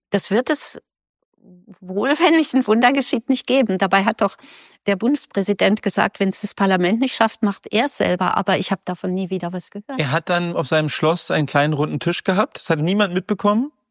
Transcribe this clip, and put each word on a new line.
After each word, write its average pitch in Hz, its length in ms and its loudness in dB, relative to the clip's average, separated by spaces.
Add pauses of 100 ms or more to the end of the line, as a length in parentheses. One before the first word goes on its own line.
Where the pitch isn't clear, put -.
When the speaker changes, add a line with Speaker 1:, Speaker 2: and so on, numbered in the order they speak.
Speaker 1:
das - 220 0
wird 233 180 0
es - 320 -2 (1000)
wohl, 190 300 -4
wenn 302 260 4
nicht 320 180 2
ein 254 140 2
Wunder 240 260 4
geschieht, 262 360 -2
nicht - 180 -2
geben. 240 300 2
Dabei 196 280 2
hat 220 160 0
doch 202 160 0 (480)
der 202 100 2
Bundespräsident 202 880 0
gesagt, - 380 0
wenn 190 100 2
es - 120 -4
das 208 120 -6
Parlament 190 460 2
nicht 254 160 0
schafft, - 280 0
macht 202 280 -4
er 226 140 0
es 294 120 -6
selber. 180 400 0
Aber - 200 0
ich - 140 -4
hab 196 140 -4
davon 180 280 -4
nie 185 160 -4
wieder 175 240 -6
was 180 180 -8
gehört. 202 280 -10
Speaker 2:
Er 139 120 -2
hat 165 180 -2
dann 175 260 0
auf 160 120 -2
seinem 151 220 2
Schloss 165 420 0
einen 156 160 0
kleinen 147 260 2
runden 151 260 -2
Tisch - 240 -2
gehabt. 190 360 0
Das - 100 -10
hat 160 100 2
niemand 185 340 0
mitbekommen. 208 580 0 (200)